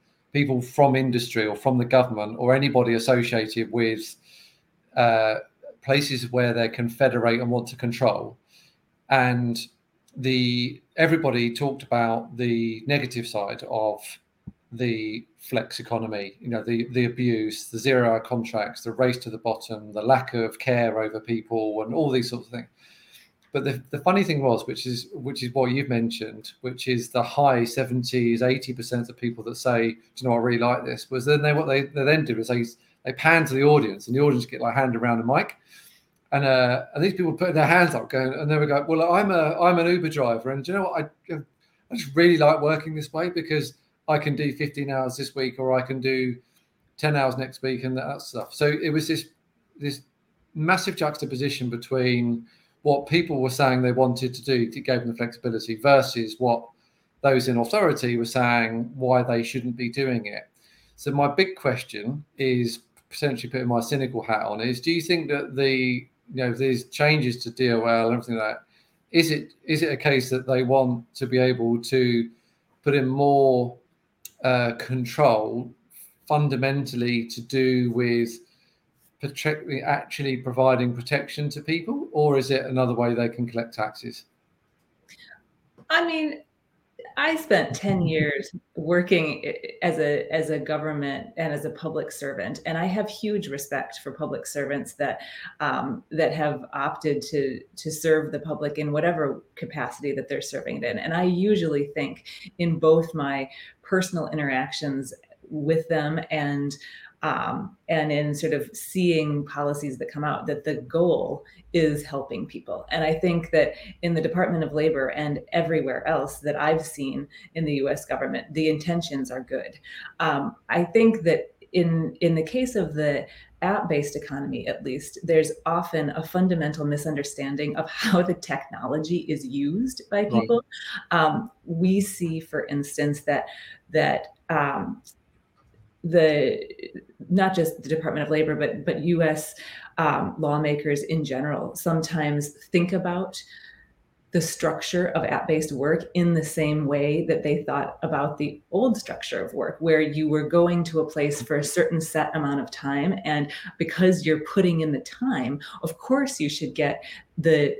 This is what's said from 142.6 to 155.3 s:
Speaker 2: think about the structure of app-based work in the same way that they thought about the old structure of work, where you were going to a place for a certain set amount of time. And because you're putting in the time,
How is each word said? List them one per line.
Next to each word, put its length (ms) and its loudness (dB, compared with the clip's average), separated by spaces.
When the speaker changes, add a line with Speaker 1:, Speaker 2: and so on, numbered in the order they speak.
Speaker 2:
think 220 2
about 480 -4
the 100 2
structure 680 -2
of 160 0
app-based 460 0
work 340 0
in 180 4
the 100 2
same 440 0
way 400 2
that 160 0
they 200 0
thought 380 -4
about 380 -2
the 200 -4
old 260 2
structure 480 -8
of 80 -10
work, 260 -4
where 220 4
you 260 0
were 220 0
going 340 4
to 180 0
a 60 2
place 320 -2
for 180 -2
a 60 0
certain 380 2
set 340 -2
amount 240 0
of 120 -6
time. 420 -2
And 260 -2
because 480 2
you're 140 2
putting 420 2
in 100 0
the 100 -2
time, 580 -4